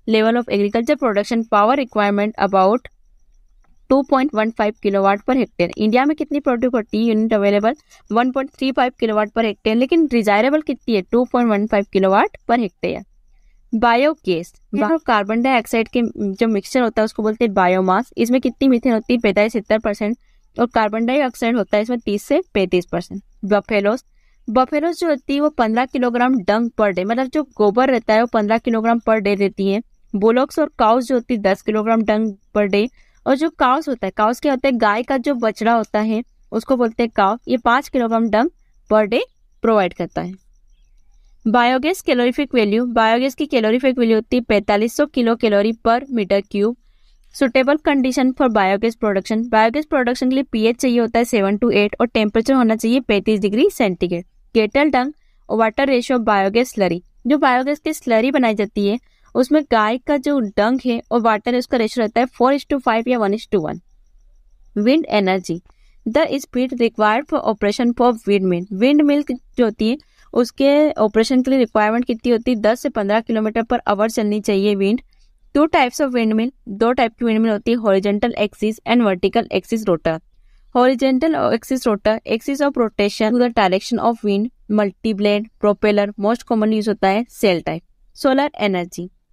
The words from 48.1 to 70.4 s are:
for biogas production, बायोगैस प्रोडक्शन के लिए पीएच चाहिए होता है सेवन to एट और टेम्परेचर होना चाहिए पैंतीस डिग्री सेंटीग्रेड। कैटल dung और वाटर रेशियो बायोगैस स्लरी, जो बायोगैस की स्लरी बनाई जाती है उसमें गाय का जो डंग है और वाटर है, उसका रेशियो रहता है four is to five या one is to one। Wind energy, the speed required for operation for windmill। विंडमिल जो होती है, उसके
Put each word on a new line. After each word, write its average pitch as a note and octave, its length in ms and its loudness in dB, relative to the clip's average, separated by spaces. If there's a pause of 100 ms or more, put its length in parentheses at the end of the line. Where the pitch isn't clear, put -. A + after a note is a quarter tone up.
for C4+ 100 2
biogas G#3+ 500 0
production, G#3+ 500 -2
बायोगैस A#3 380 2
प्रोडक्शन B3+ 440 -2
के C4 60 0
लिए C#4 80 0
पीएच A#3 320 0
चाहिए A#3+ 240 0
होता A3+ 200 0
है A#3+ 60 2
सेवन G3+ 320 0
to A#3+ 140 0
एट G#3 280 0
और A#3+ 80 0
टेम्परेचर A3+ 460 0
होना A#3 220 2
चाहिए A#3 240 0
पैंतीस G#3 400 0
डिग्री G#3+ 300 0
सेंटीग्रेड। F3+ 560 -4 (280)
कैटल A#3 360 2
dung C4+ 240 -2 (360)
और G#3+ 80 -2
वाटर A3+ 300 0
रेशियो B3+ 320 0
बायोगैस G#3 500 0
स्लरी, F3+ 340 -2 (240)
जो D4 100 4
बायोगैस C4+ 420 0
की D#4 140 -6
स्लरी A#3+ 380 0
बनाई B3 240 2
जाती G3+ 320 -2
है A3 120 -2 (360)
उसमें C#4 360 2
गाय A3 260 2
का D4 200 -2
जो C#4+ 220 -2
डंग A3 460 0
है A#3 160 -2 (100)
और A#3+ 100 0
वाटर A3 320 0
है, B3 60 0
उसका B3 180 -2
रेशियो A3+ 280 -2
रहता A#3 160 0
है B3+ 60 0
four C4 360 0
is - 100 -6
to C4+ 140 -4
five A3+ 200 0
या B3 120 0
one G3+ 120 0
is A3 240 -6
to E3 100 -2
one। D#3+ 140 -8 (960)
Wind C4 260 2 (100)
energy, F#3 460 -2 (480)
the C#4 380 -2
speed B3+ 280 -4
required A#3 560 0
for D#4 160 -2
operation A3 560 -2
for A#3+ 160 2 (120)
windmill। F#3+ 440 0
विंडमिल C#4+ 580 2
जो B3 340 -4
होती G#3+ 240 -2
है, C#4 80 -2 (360)
उसके C#4 580 2